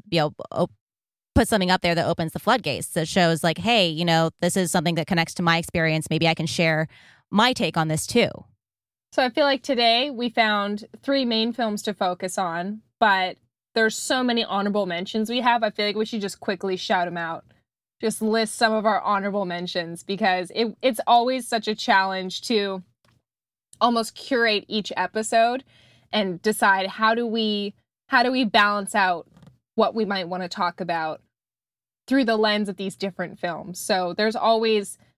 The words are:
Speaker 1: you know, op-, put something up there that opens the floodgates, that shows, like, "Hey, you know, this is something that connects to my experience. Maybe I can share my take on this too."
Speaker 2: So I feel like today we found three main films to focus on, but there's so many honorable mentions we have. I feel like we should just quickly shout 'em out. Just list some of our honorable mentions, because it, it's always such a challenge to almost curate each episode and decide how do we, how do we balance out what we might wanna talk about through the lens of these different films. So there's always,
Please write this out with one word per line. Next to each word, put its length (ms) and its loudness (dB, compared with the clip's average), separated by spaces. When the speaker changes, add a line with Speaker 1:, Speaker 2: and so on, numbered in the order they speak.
Speaker 1:
you 100 2
know, 140 0
op-, 180 -2
put 140 4
something 220 2
up 120 2
there 120 2
that 120 0
opens 260 -2
the 60 -8
floodgates, 500 -2
that 200 -2
shows, 340 2
like, 160 0
"Hey, 300 2
you 160 -4
know, 260 4
this 160 0
is 140 0
something 240 0
that 140 -2
connects 260 0
to 80 -4
my 160 4
experience. 500 0
Maybe 200 2
I 60 2
can 120 -4
share 400 0
my 220 4
take 240 -2
on 120 0
this 180 -2
too." 220 2
Speaker 2:
So 120 2
I 60 0
feel 140 2
like 180 2
today 480 2
we 180 -4
found 580 0
three 220 0
main 280 0
films 300 -4
to 120 -4
focus 440 -4
on, 440 -4
but 360 2
there's 220 2
so 260 -2
many 220 0
honorable 420 0
mentions 420 -4
we 120 -2
have. 240 2
I 60 0
feel 160 -2
like 100 -2
we 80 0
should 160 -6
just 180 -6
quickly 380 -4
shout 320 0
'em 80 -8
out. 280 -8
Just 220 -4
list 340 0
some 160 2
of 140 0
our 140 2
honorable 440 -2
mentions, 600 -6
because 500 0
it, 280 -2
it's 240 0
always 420 2
such 180 -2
a 80 -2
challenge 680 0
to 400 -2
almost 340 0
curate 540 0
each 280 -6
episode 680 0
and 300 -2
decide 440 2
how 280 0
do 120 -2
we, 480 -2
how 140 6
do 80 2
we 140 2
balance 500 2
out 320 2
what 200 2
we 100 0
might 240 -4
wanna 200 -6
talk 320 -4
about 400 -4
through 180 2
the 120 2
lens 320 2
of 80 -6
these 200 -6
different 440 -8
films. 380 -8
So 340 -2
there's 240 0
always, 640 0